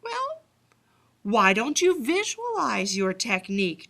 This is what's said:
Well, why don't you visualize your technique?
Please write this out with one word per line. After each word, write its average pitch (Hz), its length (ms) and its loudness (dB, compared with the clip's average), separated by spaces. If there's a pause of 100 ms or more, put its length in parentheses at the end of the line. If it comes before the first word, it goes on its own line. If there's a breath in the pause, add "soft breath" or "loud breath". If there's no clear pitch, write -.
Well, 523 400 -6 (800)
why 202 300 4
don't 240 280 0
you 349 220 2
visualize 311 960 -2
your 190 160 0
technique? 190 760 -4